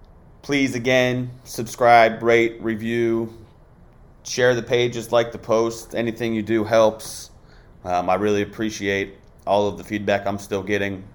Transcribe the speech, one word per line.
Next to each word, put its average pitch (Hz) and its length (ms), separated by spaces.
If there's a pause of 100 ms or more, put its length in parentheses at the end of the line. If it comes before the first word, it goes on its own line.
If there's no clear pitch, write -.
(400)
Please, 139 340
again, 123 560 (140)
subscribe, 117 760
rate, 117 400
review, 113 680 (920)
share 127 300
the 117 80
pages, 120 480
like 117 220
the - 60
post. 117 560
Anything 113 400
you 110 80
do 110 220
helps. 110 680 (540)
Um, 90 260
I 92 40
really 101 280
appreciate 98 720 (300)
all 104 220
of 98 100
the - 60
feedback 101 420
I'm 101 120
still 101 240
getting. 98 420 (100)